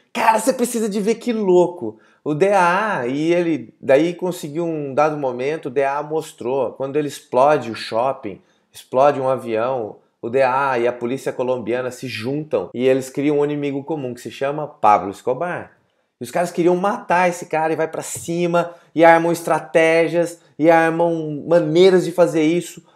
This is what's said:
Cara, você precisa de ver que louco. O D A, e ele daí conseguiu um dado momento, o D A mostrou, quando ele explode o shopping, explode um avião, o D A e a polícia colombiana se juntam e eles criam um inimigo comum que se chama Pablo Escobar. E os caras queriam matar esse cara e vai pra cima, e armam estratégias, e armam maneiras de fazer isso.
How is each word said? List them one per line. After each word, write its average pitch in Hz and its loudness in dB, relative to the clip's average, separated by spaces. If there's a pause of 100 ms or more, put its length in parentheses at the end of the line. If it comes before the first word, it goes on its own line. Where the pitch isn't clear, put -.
(140)
Cara, - 2
você 247 0
precisa 233 -2
de 196 -4
ver 185 0
que - -6
louco. 180 2 (260)
O 147 -4
D 185 2
A, 185 2
e 151 0
ele 165 -2
daí 151 2
conseguiu 170 -6
um 147 -6
dado 151 2
momento, 139 -6
o 139 -6
D 139 0
A 139 -2
mostrou, 139 -4
quando 135 -8
ele 147 -2
explode 131 0
o 110 -8
shopping, 113 -4 (320)
explode 135 2
um 131 -2
avião, 117 -4 (260)
o 117 -8
D 131 0
A 131 2
e 120 2
a 120 0
polícia 123 -6
colombiana 123 -4
se 127 -12
juntam 120 -4
e 123 -2
eles 131 0
criam 147 0
um 147 2
inimigo 143 -4
comum 135 -8
que - -16
se 117 -12
chama 143 -6
Pablo 101 2
Escobar. 135 -6 (460)
E 123 -12
os 117 -12
caras 175 -2
queriam 180 2
matar 185 0
esse - -10
cara 160 -2
e 151 -2
vai 156 -2
pra 156 -8
cima, 170 -2 (200)
e 151 4
armam 165 8
estratégias, 165 2 (200)
e 156 6
armam 165 2
maneiras 170 4
de 165 -6
fazer 160 2
isso. 170 -2 (120)